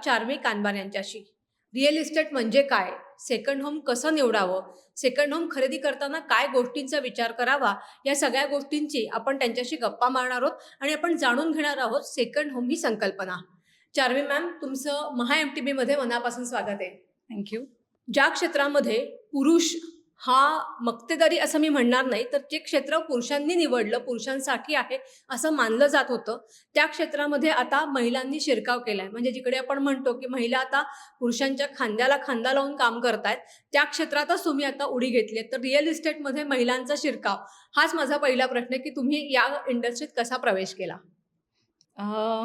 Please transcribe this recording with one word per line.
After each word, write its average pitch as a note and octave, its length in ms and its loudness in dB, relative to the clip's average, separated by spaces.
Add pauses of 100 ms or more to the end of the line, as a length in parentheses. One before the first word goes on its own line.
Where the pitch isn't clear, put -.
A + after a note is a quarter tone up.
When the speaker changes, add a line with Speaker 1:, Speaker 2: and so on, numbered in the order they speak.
Speaker 1:
चार्मी A#3+ 300 0
कानबार G#3 380 0
यांच्याशी. G3 460 -8 (560)
रिअल D4 220 4
इस्टेट D#4 340 0
म्हणजे A#3+ 300 4
काय, G3+ 300 2 (280)
सेकंड C4+ 420 -2
होम D4 180 -6
कसं D4 360 0
निवडावं, G3+ 460 2 (360)
सेकंड C#4 360 2
होम E4+ 180 -2
खरेदी C4+ 260 0
करताना C#4+ 420 -2
काय B3+ 280 2
गोष्टींचा B3+ 520 -2
विचार A#3 320 -2
करावा, A#3+ 440 2 (300)
या C#4 100 2
सगळ्या C#4 300 2
गोष्टींची C#4+ 640 -2
आपण C4+ 320 -2
त्यांच्याशी A#3+ 360 -2
गप्पा A#3+ 340 0
मारणार B3+ 320 0
आहोत C#4+ 100 2 (280)
आणि C#4+ 140 -2
आपण D#4 240 0
जाणून C#4 340 2
घेणार D4 260 0
आहोत B3 240 0
सेकंड C#4 500 -2
होम B3 180 -4
ही D#4+ 60 0
संकल्पना. G3 600 -2 (600)
चार्मी C4 260 2
मॅम, C#4+ 260 -2 (140)
तुमचं C#4+ 560 -6
महा B3+ 220 2
एमटीबी C#4 320 -2
मध्ये C4+ 240 0
मनापासून B3 500 -2
स्वागत G#3+ 240 -4
आहे. F#3 400 -10 (240)
Speaker 2:
Thank G#3 240 -6
you. C4+ 140 -12 (420)
Speaker 1:
ज्या C#4+ 160 6
क्षेत्रामध्ये C#4+ 760 0
पुरुष D#4+ 720 2 (420)
हा C#4+ 640 2
मक्तेदारी D#4 560 2
असं D4+ 220 2
मी D#4 100 4
म्हणणार C4 360 4
नाही, A#3+ 280 0
तर C#4+ 40 2 (140)
जे D4+ 60 -2
क्षेत्र D4 420 0
पुरुषांनी D4 560 -2
निवडलं, A#3+ 420 2
पुरुषांसाठी C4 800 -4
आहे B3+ 220 0 (320)
असं D4 200 -2
मानलं B3+ 380 4
जात C4+ 220 4
होतं, A3+ 280 -4 (360)
त्या D4 120 6
क्षेत्रामध्ये D4 640 0
आता C4+ 360 2
महिलांनी C4 540 -2
शिरकाव B3 400 0
केलाय. G3+ 300 -4
म्हणजे A#3+ 220 -2
जिकडे B3+ 260 -2
आपण C4+ 200 -2
म्हणतो C4+ 360 2
की C4 140 -8
महिला B3+ 300 0
आता C4 240 0 (380)
पुरुषांच्या C4+ 480 0 (100)
खांद्याला B3 460 2
खांदा B3+ 300 0
लावून C#4 220 0
काम A#3+ 240 2
करतायत, A3 380 0 (360)
त्या C#4+ 100 6
क्षेत्रातच D#4 640 0
तुम्ही C#4+ 200 0
आता C4+ 200 -4
उडी B3+ 220 0
घेतलीये. A3 440 0
तर C4+ 60 -2
रिअल C4+ 300 2
इस्टेटमध्ये D4+ 560 -2
महिलांचा B3+ 540 0
शिरकाव A3+ 380 -2 (400)
हाच D#4+ 180 4
माझा D4 240 0
पहिला C4 280 2
प्रश्न B3 280 -2
आहे C4 80 -4
की D4 80 -8
तुम्ही C#4+ 440 -2
या B3+ 340 2
इंडस्ट्रीत A#3+ 500 -2
कसा B3 200 0
प्रवेश F#3+ 360 0
केला? F3+ 240 -8 (1000)
Speaker 2:
अ, G3+ 80 -6 (400)